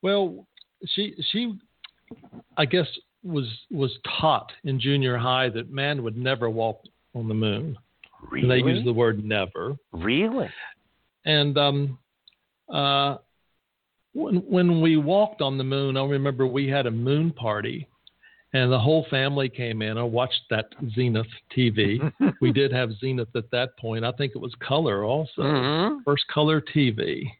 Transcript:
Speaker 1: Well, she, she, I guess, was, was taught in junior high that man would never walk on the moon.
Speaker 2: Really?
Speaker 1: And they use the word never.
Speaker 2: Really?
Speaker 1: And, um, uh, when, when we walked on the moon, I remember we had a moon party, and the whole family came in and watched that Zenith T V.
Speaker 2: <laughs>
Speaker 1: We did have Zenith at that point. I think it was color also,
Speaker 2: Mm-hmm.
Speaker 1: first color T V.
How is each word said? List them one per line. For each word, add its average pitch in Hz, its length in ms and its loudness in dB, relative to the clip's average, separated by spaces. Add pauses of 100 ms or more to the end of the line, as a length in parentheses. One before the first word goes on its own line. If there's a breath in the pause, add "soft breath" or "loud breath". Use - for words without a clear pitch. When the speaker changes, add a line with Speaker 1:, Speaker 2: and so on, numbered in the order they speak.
Speaker 1:
Well, 185 460 0 (380)
she, 202 320 -6 (160)
she, 220 260 -4 (960)
I 156 80 2
guess, 160 220 0 (380)
was, 151 220 -4 (260)
was 135 260 -2 (220)
taught 151 320 2 (100)
in 135 160 -2
junior 131 380 0
high 127 320 0
that 113 240 -6
man 139 320 -4
would 110 120 -6
never 123 320 0
walk 110 320 -2 (360)
on 113 100 -6
the 110 80 -2
moon. 110 420 -2 (540)
Speaker 2:
Really? - 120 -2
Speaker 1:
And 127 100 4
they 127 200 4
use 120 120 0
the 123 80 0
word 110 320 2
never. 104 520 -4 (160)
Speaker 2:
Really? 143 560 0 (760)
Speaker 1:
And, 147 340 2
um, 143 400 0 (760)
uh, 139 440 0 (960)
when, 277 240 -2 (120)
when 175 320 4
we 160 160 6
walked 185 460 2
on 135 160 -2
the 131 60 -2
moon, 135 320 -2
I 135 80 0
remember 139 420 0
we 135 220 0
had 139 180 0
a 120 40 0
moon 139 420 0
party, 113 560 -4 (640 soft breath)
and 127 200 4
the 131 60 4
whole 151 320 4
family 135 400 0
came 113 320 -6
in 110 160 -4
and 120 140 -2
watched 123 360 0
that 110 180 -2 (280)
Zenith 113 320 2 (260)
T 127 160 4
V. 107 320 2 (200)
Speaker 2:
<laughs> - 200 2
Speaker 1:
We - 120 4
did 104 200 2
have 123 260 0
Zenith 123 360 -4
at 113 160 -4
that 123 280 -2
point. 113 260 -4
I 123 80 -2
think 135 220 -4
it 131 40 -8
was 123 220 -10
color 127 440 2
also, 143 380 -2
Speaker 2:
Mm-hmm. 151 600 0
Speaker 1:
first 143 280 2
color 151 280 4
T 139 300 2
V. 113 500 -4